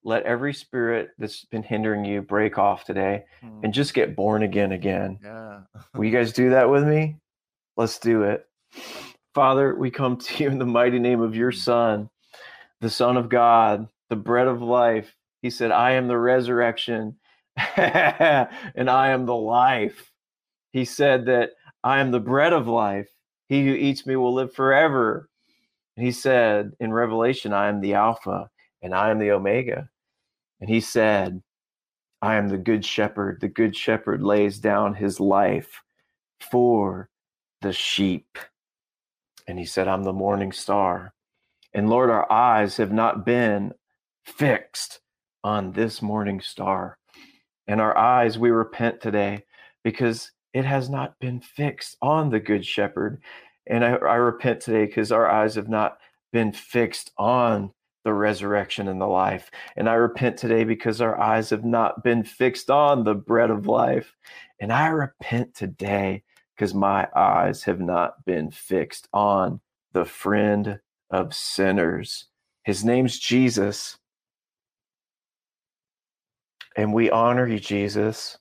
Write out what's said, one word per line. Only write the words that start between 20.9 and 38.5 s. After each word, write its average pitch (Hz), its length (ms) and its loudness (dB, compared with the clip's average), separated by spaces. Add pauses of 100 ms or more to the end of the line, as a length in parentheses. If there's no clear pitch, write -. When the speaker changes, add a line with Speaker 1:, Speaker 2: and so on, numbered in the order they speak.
Speaker 1:
that, 123 240 2 (340)
"I 135 160 2
am 131 100 0
the 120 100 2
bread 135 320 2
of 139 160 0
life. 101 400 -2 (400)
He 139 180 2
who 135 80 2
eats 139 320 -2
me 131 100 -2
will 123 160 2
live 131 220 -4
forever." 135 720 2 (680)
And 120 100 -4
he 123 60 0
said 113 680 2
in 110 120 -4
Revelation, 113 600 0
"I 101 160 2
am 104 120 -2
the 98 140 -2
Alpha 101 560 -2 (320)
and 92 120 -8
I 104 160 2
am 107 80 0
the 104 140 2
Omega." 113 560 -2 (720)
And 101 100 -8
he 113 100 4
said, 98 640 0 (800)
"I 107 140 0
am 104 120 0
the 98 100 -2
good 104 260 0
shepherd. 101 560 -4
The 107 80 -4
good 107 280 -2
shepherd 107 460 -2
lays 101 360 0
down 104 360 0
his 101 260 -4
life 98 640 0 (560)
for 104 720 0 (500)
the 98 120 -4
sheep." - 640 -2 (1080)